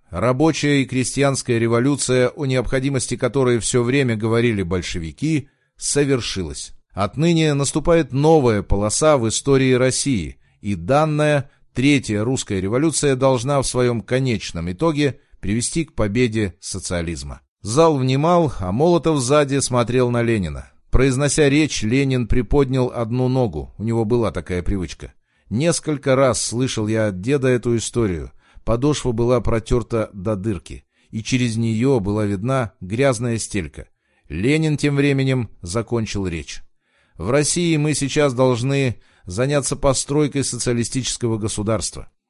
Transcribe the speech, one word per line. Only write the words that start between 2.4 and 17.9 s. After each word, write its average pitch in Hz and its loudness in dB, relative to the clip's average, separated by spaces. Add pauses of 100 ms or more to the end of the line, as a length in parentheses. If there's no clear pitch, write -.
необходимости 131 -2
которой 123 0
все 123 0
время 123 0
говорили 113 0
большевики, 90 -4 (300)
совершилась. 120 -2 (180)
Отныне 156 2
наступает 151 2
новая 139 4
полоса 110 2
в 113 0
истории 135 2
России – 123 0 (180)
и 101 -4
данная 147 0 (240)
Третья 123 2
русская 120 -2
революция 135 0
должна 131 0
в 120 -2
своем 123 0
конечном 120 -4
итоге 147 -2 (180)
привести 117 -2
к - -20
победе 107 0
социализма. 82 -8 (200)
Зал 143 4